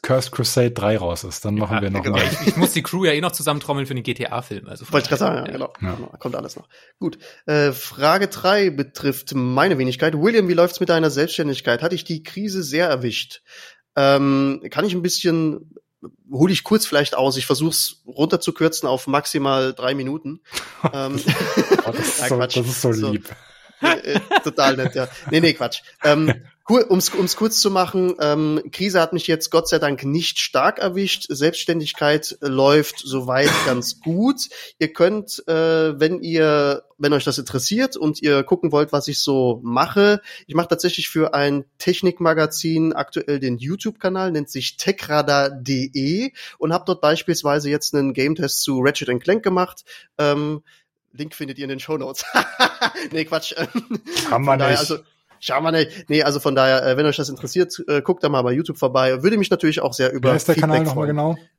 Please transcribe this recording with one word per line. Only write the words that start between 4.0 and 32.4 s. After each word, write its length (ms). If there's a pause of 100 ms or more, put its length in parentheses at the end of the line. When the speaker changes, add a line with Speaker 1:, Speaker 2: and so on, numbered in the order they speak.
Speaker 2:
G 100
T 140
A-Film. 420
Also 160
von 80
Speaker 3:
Wollte 120
ich 40
grad 120
Speaker 2:
daher, 120 (100)
Speaker 3:
sagen, 40
ja, 40
Speaker 2:
ja. 60
Speaker 3:
genau. 240
Speaker 1:
Ja. 140
Speaker 3:
Genau, 220
kommt 200
alles 180
noch. 140 (300)
Gut. 180 (280)
Äh, 280
Frage 560
drei 400
betrifft 640
meine 420
Wenigkeit. 380
William, 320
wie 60
läuft's 260
mit 100
deiner 200
Selbstständigkeit? 720
Hat 100
dich 140
die 180
Krise 400
sehr 240
erwischt? 540 (560)
Ähm, 720
kann 160
ich 80
ein 80
bisschen, 760 (560)
hol 200
ich 120
kurz 220
vielleicht 300
aus, 220
ich 80
versuch's 640
runterzukürzen 800
auf 200
maximal 680
drei 220
Minuten. 500
Speaker 1:
<laughs> 40 (440)
Speaker 3:
Ähm, 260 (680)
Speaker 1:
Oh, 60
das 160
ist 120
Speaker 3:
<laughs> 20
ja, 60
Speaker 1:
so, 100
Speaker 3:
Quatsch. 200
Speaker 1:
das 100
ist 140
so 120
Speaker 3:
So. 180
Speaker 1:
lieb. 180 (540)
Speaker 3:
Äh, 320
äh, 40 (240)
total 340
nett, 180
ja. 120 (240)
Nee, 100
nee, 120
Quatsch. 280 (220)
Ähm, 280 (200)
Speaker 1:
<laughs> 120
Speaker 3:
kur-, 260
um's, 200
um's 260
kurz 260
zu 100
machen, 480
ähm, 420 (100)
Krise 300
hat 120
mich 120
jetzt 240
Gott 180
sei 120
Dank 240
nicht 360
stark 380
erwischt. 520
Selbstständigkeit 1120